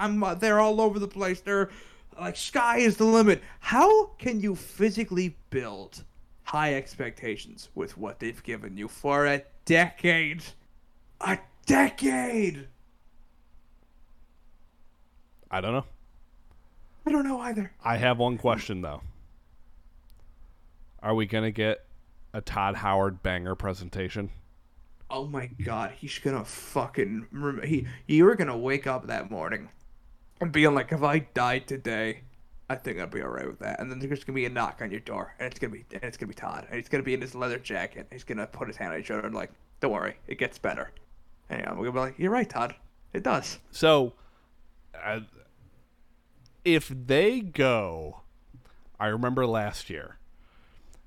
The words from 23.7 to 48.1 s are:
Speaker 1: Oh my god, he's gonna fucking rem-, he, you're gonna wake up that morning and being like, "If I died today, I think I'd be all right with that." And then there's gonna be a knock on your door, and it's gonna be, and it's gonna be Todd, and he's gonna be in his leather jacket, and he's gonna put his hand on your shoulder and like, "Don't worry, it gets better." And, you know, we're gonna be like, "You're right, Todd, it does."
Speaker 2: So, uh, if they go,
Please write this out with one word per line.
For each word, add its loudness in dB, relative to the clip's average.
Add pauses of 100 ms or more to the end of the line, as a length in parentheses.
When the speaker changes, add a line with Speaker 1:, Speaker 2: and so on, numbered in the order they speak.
Speaker 1:
Oh -6
my -6
god, -6
he's -12
gonna -2
fucking -4
rem-, -4
he, 0 (220)
you're 10
gonna 0
wake -2
up -2
that -6
morning -6 (720)
and -2
being 6
like, 0
"If 0
I 4
died 0
today, -4 (460)
I -2
think -8
I'd -8
be -6
all -6
right -6
with -10
that." -6
And -8
then -10
there's -6
gonna -8
be -2
a -4
knock -4
on -6
your -6
door, -8
and -6
it's -10
gonna -6
be, -18
and -10
it's -10
gonna -10
be -14
Todd, -10
and -12
he's -10
gonna -2
be 0
in -4
his -12
leather -4
jacket, -8
and -16
he's -16
gonna -8
put -10
his -12
hand -8
on -6
your -10
shoulder -6
and -8
like, -8 (260)
"Don't 0
worry, -4 (100)
it -10
gets -4
better." -6 (580)
And, -8
you -6
know, -6
we're -6
gonna -4
be -2
like, -4
"You're 0
right, 0
Todd, -4 (380)
it -4
does." 0 (100)
Speaker 2:
So, 4 (880)
uh, -4 (1400)
if 4
they 2
go, 0 (760)